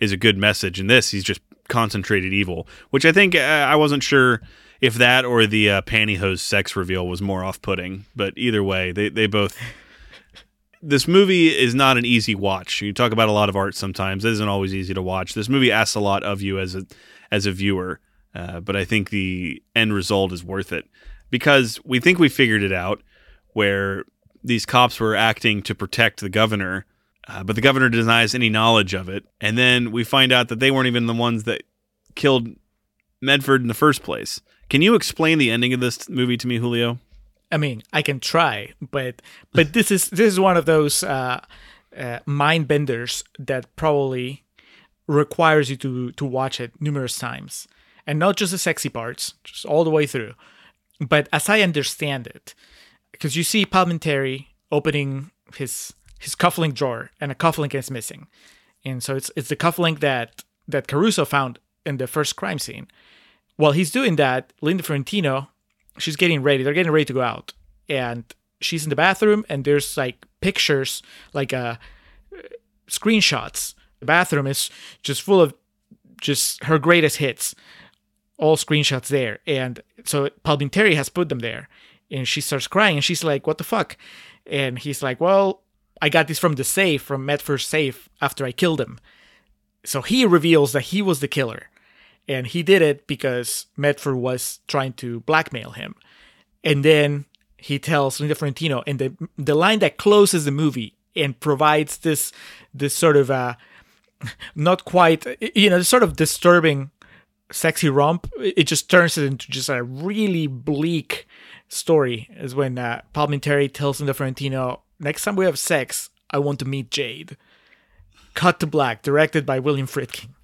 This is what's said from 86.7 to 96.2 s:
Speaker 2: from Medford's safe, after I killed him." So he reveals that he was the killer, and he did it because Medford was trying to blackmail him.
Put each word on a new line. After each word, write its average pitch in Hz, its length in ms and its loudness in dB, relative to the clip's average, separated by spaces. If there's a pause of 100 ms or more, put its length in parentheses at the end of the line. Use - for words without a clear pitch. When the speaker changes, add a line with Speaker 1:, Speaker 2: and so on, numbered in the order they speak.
Speaker 2:
from 135 240 -6
Medford's 143 400 -2
safe, 147 420 -4 (120)
after 143 240 -4
I 123 80 -6
killed 160 280 0
him." - 180 -10 (840)
So 135 180 -6
he 254 220 2
reveals 160 480 4
that 131 100 0 (100)
he 202 100 0
was 175 180 0
the 139 80 -2
killer, 123 400 -6 (600)
and 131 180 -4
he 170 160 -4
did 185 200 4
it 143 240 2
because 127 600 -4 (100)
Medford 143 400 -2
was 127 520 -6
trying 131 260 -2
to 120 260 -10
blackmail 151 520 -2
him. - 220 -14 (680)